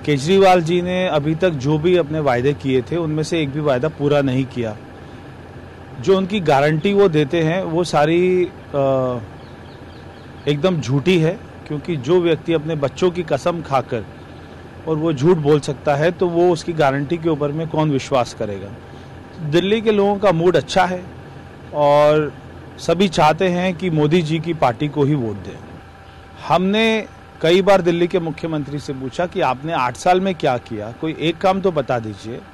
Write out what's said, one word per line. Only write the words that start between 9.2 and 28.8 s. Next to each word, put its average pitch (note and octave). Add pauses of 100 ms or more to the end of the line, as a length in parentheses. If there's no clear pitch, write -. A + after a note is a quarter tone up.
एकदम D3+
झूठी C#3
है, E3 (300)
क्योंकि D3+
जो D3+
व्यक्ति E3
अपने D#3+
बच्चों D3
की E3+
कसम D#3+
खाकर B2 (840)
और D#3+
वो D#3+
झूठ D#3
बोल D3+
सकता C#3+
है, D#3
तो F3
वो F3
उसकी E3+
गारंटी C#3+
के E3
ऊपर D3
में D#3+
कौन D#3
विश्वास C3
करेगा? G2+ (840)
दिल्ली F#3+
के G#3+
लोगों G3+
का G3
मूड E3
अच्छा F3+
है F3+ (720)
और D3 (460)
सभी F3
चाहते D#3+
हैं F3
कि F3+
मोदी D#3
जी D#3+
की D#3+
पार्टी C#3+
को C#3+
ही D3
वोट A2
दें। F2+ (920)
हमने G#3 (340)
कई F3
बार F#3+
दिल्ली E3+
के F3+
मुख्यमंत्री D3+
से C#3+